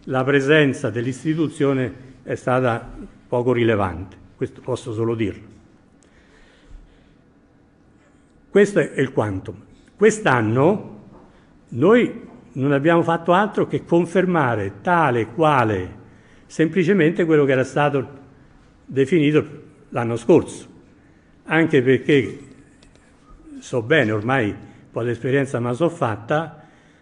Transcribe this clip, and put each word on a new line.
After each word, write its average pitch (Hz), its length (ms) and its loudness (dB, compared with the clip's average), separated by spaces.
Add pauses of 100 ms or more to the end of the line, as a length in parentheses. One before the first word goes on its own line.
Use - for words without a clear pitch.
la 131 180 -2
presenza 139 640 2
dell'istituzione 131 1160 -4 (180)
è - 140 -6
stata 123 520 -2 (400)
poco 123 240 0
rilevante, 101 640 -2 (200)
questo - 240 -10
posso 117 320 -10
solo 113 220 -4
dirlo. 104 400 -6 (3000)
Questo 202 300 2
è 147 220 -2
il 127 120 -2
quantum. 101 480 -6 (360)
Quest'anno 156 960 2 (760)
noi 190 540 2 (300)
non 139 200 -2
abbiamo 165 300 4
fatto 170 300 0
altro 208 340 0
che - 180 -6
confermare 170 960 0
tale 156 400 2
e 104 60 -2
quale 113 800 0 (420)
semplicemente 170 800 2
quello 156 200 4
che 135 80 2
era 127 120 2
stato 139 440 -2 (760)
definito 147 800 0 (260)
l'anno 117 260 -4
scorso, - 500 2 (800)
anche 156 380 2
perché 127 560 0 (1200)
so 127 240 -6
bene, 120 300 0
ormai 110 360 -2
un 92 80 -6 (340)
po' 120 120 -8
di 120 80 -4
esperienza 131 500 -2
me 120 80 -4
la 123 60 -4
so 165 140 0
fatta, 147 760 -4 (380)